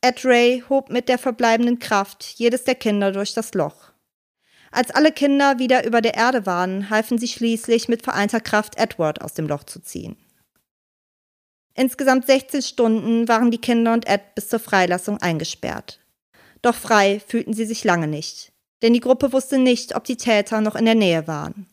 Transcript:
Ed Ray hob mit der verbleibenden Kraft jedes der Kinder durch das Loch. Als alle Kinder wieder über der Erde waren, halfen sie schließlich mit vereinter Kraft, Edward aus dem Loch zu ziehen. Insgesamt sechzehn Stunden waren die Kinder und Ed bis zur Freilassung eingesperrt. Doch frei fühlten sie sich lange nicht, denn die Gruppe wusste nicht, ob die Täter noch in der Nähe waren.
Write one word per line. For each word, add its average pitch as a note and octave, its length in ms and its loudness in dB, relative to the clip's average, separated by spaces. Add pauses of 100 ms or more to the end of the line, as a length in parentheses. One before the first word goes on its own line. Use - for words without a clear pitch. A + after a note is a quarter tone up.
Ed B3 240 0
Ray A#3+ 420 4
hob C4+ 220 0
mit A#3+ 180 -2
der B3 80 2
verbleibenden A#3+ 640 2
Kraft G3+ 440 -4 (140)
jedes A#3 280 0
der C4 100 0
Kinder G3+ 380 0
durch G3+ 200 -6
das - 220 -8
Loch. D#3 380 -4 (800)
Als B3 180 0
alle D4+ 220 4
Kinder C#4 460 2
wieder B3+ 280 2
über A#3 140 2
der A3+ 140 -2
Erde A#3 300 0
waren, F#3+ 460 -4
halfen A3 280 0
sie A#3+ 100 -4
schließlich A#3 600 -2
mit A#3 140 -2
vereinter G#3+ 380 -2
Kraft, - 380 -2
Edward E3 440 -2
aus - 120 -12
dem D#3+ 120 -4
Loch D3 180 -6
zu - 160 -18
ziehen. - 360 -14 (1600)
Insgesamt C4 520 0
sechzehn C4+ 360 2
Stunden A3+ 680 0
waren A#3 220 4
die A#3 80 -2
Kinder A#3 340 2
und A#3 140 0
Ed - 280 -2
bis - 140 -8
zur A3+ 120 -2
Freilassung F3+ 580 0
eingesperrt. - 840 -6 (640)
Doch A#3+ 120 2
frei G3+ 520 2
fühlten A#3 280 -4
sie G#3+ 120 -4
sich A3 180 -8
lange E3+ 240 2
nicht, - 440 -10 (300)
denn A#3 100 4
die A#3+ 80 4
Gruppe B3+ 320 2
wusste C4 260 0
nicht, B3+ 360 0
ob A#3 100 -6
die B3 120 -6
Täter G#3+ 440 0
noch G#3+ 140 -2
in A3+ 100 0
der A3+ 100 4
Nähe E3+ 320 2
waren. D#3+ 460 -10